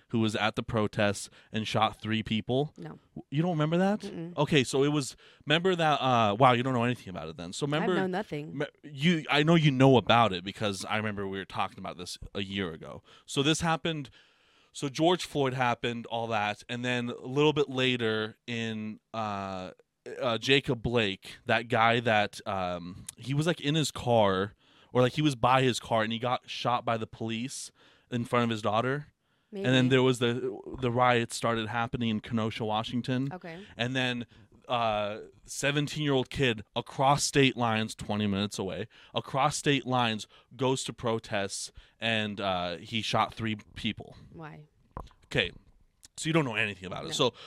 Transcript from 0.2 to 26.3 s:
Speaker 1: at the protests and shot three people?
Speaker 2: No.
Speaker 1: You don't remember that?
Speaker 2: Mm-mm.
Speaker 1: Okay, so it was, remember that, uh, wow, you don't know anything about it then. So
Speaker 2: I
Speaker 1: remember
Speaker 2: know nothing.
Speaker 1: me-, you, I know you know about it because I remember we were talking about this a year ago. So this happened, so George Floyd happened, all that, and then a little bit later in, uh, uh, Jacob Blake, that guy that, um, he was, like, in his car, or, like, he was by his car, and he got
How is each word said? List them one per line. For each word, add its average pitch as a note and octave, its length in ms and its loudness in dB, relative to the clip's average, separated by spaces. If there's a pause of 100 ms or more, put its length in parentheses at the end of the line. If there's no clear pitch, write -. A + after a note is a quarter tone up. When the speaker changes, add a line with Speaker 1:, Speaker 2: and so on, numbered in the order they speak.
Speaker 1:
at G#2 200 0
the B2+ 60 0
protests G#2 720 -2 (200)
and A2 160 -4
shot G#2+ 320 0
three A2 220 -2
people? B2+ 560 -2
Speaker 2:
No. D#3+ 220 -16 (320)
Speaker 1:
You C#3+ 100 0
don't F3+ 120 0
remember D#3 260 2
that? G3 220 2
Speaker 2:
Mm-mm. F3 360 -10
Speaker 1:
Okay, D3 260 4
so C3+ 200 2
it C#3+ 60 4
was, D3 280 -2 (300)
remember E3+ 280 2
that, D#3 200 2
uh, A#2 420 4
wow, B2+ 160 8
you A#2+ 80 2
don't C3 140 0
know A#2 80 2
anything A#2+ 260 -2
about D#2+ 180 -10
it E2 100 -6
then. F2 140 -10
So - 140 -4
Speaker 2:
I C#3 60 -4
Speaker 1:
remember F3 240 0
Speaker 2:
know F#3+ 100 2
nothing. E3+ 540 -6
Speaker 1:
me-, D3+ 60 -2 (180)
you, D3+ 480 0
I C#3+ 100 4
know E3 140 8
you D#3 160 8
know C3 260 8
about A2 340 6
it F2+ 120 -4
because G2 440 -4
I G#2+ 100 -2
remember G#2 300 -4
we F#2+ 120 -6
were F#2+ 60 -8
talking G#2 340 -8
about F2 180 -10
this F2 220 -14 (160)
a G2+ 80 -4
year F#2+ 280 -2
ago. D2 300 -14 (240)
So - 160 -2
this D3+ 200 2
happened, D#3+ 500 -2 (600)
so - 180 -6
George D#3+ 360 2
Floyd C3+ 300 -2
happened, A#2+ 500 -2
all A#2 220 -4
that, G#2+ 420 -2
and A#2+ 160 -6
then B2 240 -2
a - 180 -10
little D3 260 4
bit C#3+ 160 0
later A#2+ 640 0 (100)
in, A2 540 -6 (140)
uh, G2 580 -6 (500)
uh, A#2+ 160 0
Jacob B2+ 460 2
Blake, A2+ 640 -2
that A#2 220 2
guy A#2 340 4
that, G#2+ 440 2
um, F2+ 600 -6 (120)
he A2+ 160 -8
was, D3+ 140 0
like, F3 120 0
in D3 160 -2
his D3+ 140 0
car, G#2 640 2 (400)
or, B2 80 4
like, B2 120 4
he D3+ 80 -2
was D3+ 140 2
by B2 260 4
his B2+ 180 2
car, A2+ 240 0
and A2+ 100 -2
he A2+ 60 -6
got B2 260 -2